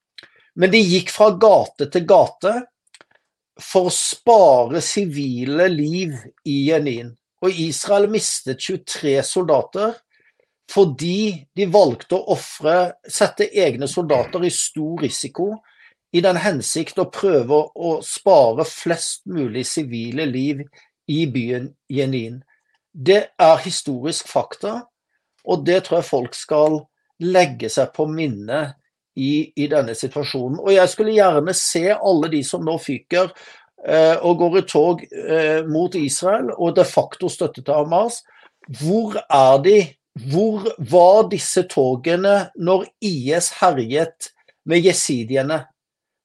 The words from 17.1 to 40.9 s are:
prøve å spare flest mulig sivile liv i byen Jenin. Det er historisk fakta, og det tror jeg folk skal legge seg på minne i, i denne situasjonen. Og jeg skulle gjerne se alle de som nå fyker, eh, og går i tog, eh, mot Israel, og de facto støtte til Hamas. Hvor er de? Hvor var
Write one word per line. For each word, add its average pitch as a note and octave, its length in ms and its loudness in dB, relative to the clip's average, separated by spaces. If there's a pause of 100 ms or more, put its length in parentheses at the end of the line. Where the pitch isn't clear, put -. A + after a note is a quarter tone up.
prøve D3+ 640 2
å D#3+ 280 -6
spare C#3+ 640 2
flest - 640 -6
mulig B2+ 400 -4
sivile A#2+ 560 -6
liv C#3 400 -4 (420)
i D#3 220 -2
byen B2 460 -6 (120)
Jenin. B2+ 560 -6 (520)
Det F#3 320 2 (100)
er D#3+ 220 6
historisk D3 720 -8
fakta, G#3+ 560 -6 (580)
og E3 220 -2
det F3+ 160 2
tror E3 160 -2
jeg E3+ 80 -4
folk B2 260 -4
skal D3+ 540 0 (320)
legge E3 500 0
seg B2+ 240 0
på D#3 140 -2
minne C#3 720 -6 (400)
i, D3 320 -2
i D3 160 -4
denne C#3 320 0
situasjonen. C3+ 640 -6
Og G3 100 2
jeg F3+ 200 6
skulle A3 240 0
gjerne F3+ 360 4
se F3 380 -2
alle F3+ 400 0
de D3+ 160 0
som F3 160 -6
nå D#3+ 160 -2
fyker, F3 560 -4 (480)
eh, D#3+ 320 4
og F3 240 0
går F3 220 2
i - 100 -14
tog, E3 400 2
eh, D#3+ 560 -2
mot E3 320 -2
Israel, G3 560 -2
og E3+ 240 0
de F3 80 6
facto - 400 -2
støtte D#3 340 -6
til C#3+ 140 -2
Hamas. E3+ 480 -2 (560)
Hvor G#3 480 -2
er C3+ 400 6
de? G3 240 4 (400)
Hvor G#3 320 0 (160)
var F3+ 480 6